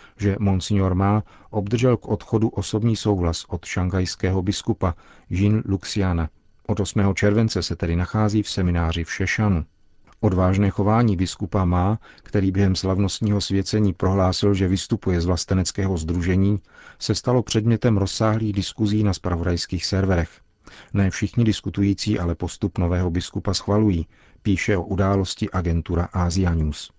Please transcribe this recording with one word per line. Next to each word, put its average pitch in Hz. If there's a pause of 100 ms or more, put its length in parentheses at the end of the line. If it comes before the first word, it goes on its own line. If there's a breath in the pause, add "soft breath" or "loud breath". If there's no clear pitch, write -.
(160 loud breath)
že 98
monsignor 95
Ma 101 (260 loud breath)
obdržel 110
k -
odchodu 110
osobní 107
souhlas 90
od -
šangajského 92
biskupa 95 (340 loud breath)
Jin 101
Luxiana. 92 (380)
Od 104
osmého 98
července 104
se -
tedy 85
nachází 104
v -
semináři 85
v -
Šešanu. 98 (540)
Odvážné 95
chování 107
biskupa 95
Ma, 90 (240 loud breath)
který 95
během 95
slavnostního 98
svěcení 98
prohlásil, 95
že 95
vystupuje 92
z 82
vlasteneckého 92
sdružení, 90 (400 loud breath)
se 107
stalo 123
předmětem 113
rozsáhlých 107
diskuzí 104
na 98
zpravodajských 87
serverech. 92 (640 loud breath)
Ne 98
všichni 110
diskutující 101
ale 85
postup -
nového 90
biskupa 90
schvalují, 101 (340 soft breath)
píše 98
o 85
události 98
agentura 85
Asia 87
News. 76